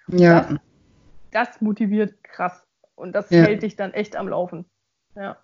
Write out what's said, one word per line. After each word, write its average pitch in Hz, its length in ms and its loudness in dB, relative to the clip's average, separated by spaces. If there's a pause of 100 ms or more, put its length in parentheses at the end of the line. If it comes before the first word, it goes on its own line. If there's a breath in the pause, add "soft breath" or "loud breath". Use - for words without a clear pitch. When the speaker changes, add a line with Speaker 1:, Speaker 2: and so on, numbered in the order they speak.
Speaker 1:
Und 180 140 0
Speaker 2:
Ja. 170 200 8
Speaker 1:
das, - 160 -4 (760)
das 233 280 -4
motiviert 208 640 -2
krass. - 420 -10 (320)
Und 180 180 -14
das 202 160 -4
Speaker 2:
Ja. 170 120 6
Speaker 1:
hält 214 200 2
dich 214 140 -8
dann 196 180 -10
echt 208 220 -8
am 196 100 -8
Laufen. 175 380 -8 (500)
Ja. 196 300 -14